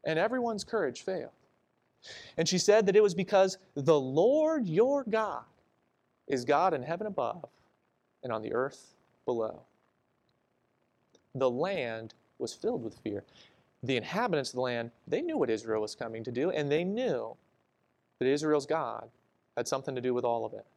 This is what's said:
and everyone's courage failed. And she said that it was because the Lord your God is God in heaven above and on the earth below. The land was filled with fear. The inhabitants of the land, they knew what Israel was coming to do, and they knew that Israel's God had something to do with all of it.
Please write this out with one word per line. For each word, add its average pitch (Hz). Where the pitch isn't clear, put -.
and 160
everyone's 226
courage 156
failed. 156
And 170
she 185
said 208
that 190
it 214
was 196
because 190
the 147
Lord 240
your 254
God 202
is 123
God 156
in 131
heaven 175
above 151
and 123
on 110
the 110
earth 131
below. 113
The 131
land 123
was 123
filled 226
with 110
fear. 101
The 127
inhabitants 170
of -
the 123
land, 120
they -
knew 320
what 135
Israel 110
was 107
coming 113
to 123
do, 131
and 147
they 160
knew 180
that 127
Israel's 147
God 117
had 123
something 135
to 127
do 123
with 123
all 117
of 110
it. 107